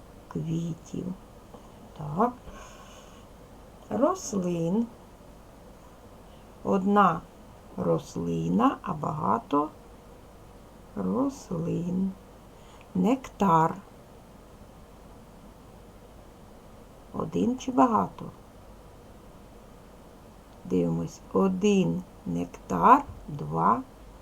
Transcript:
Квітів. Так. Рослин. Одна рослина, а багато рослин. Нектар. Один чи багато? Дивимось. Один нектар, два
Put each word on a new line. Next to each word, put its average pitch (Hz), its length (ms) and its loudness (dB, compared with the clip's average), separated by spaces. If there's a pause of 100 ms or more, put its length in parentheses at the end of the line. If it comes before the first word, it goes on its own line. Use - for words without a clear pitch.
(280)
Квітів. 165 760 -6 (920)
Так. 165 360 -2 (1600)
Рослин. 196 1000 0 (1800)
Одна 196 580 4 (560)
рослина, 85 1040 0
а - 120 -6
багато 233 760 -2 (1300)
рослин. 185 1160 -2 (840)
Нектар. 185 800 2 (3500)
Один 202 460 0
чи - 120 -8
багато? 233 540 2 (2500)
Дивимось. 85 560 -2 (120)
Один 185 720 2 (220)
нектар, 180 800 4 (240)
два 165 540 0 (400)